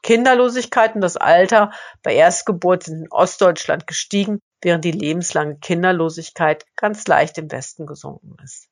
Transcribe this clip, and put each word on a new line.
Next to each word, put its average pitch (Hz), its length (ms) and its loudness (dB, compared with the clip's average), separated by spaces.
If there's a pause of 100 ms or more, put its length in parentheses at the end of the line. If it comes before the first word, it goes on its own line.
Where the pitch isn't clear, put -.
Kinderlosigkeit 240 920 2
und 202 60 -2
das 175 140 -2
Alter 190 540 4 (320)
bei - 120 -2
Erstgeburt 180 680 2
sind 160 200 -12
in 160 100 -14
Ostdeutschland 175 760 0
gestiegen, 202 540 -4 (200)
während 170 240 0
die 175 60 -2
lebenslange 156 680 -4
Kinderlosigkeit 165 1160 -2
ganz 208 320 -4
leicht 151 320 0
im 156 140 -10
Westen 131 340 -12
gesunken - 560 -18
ist. - 300 -20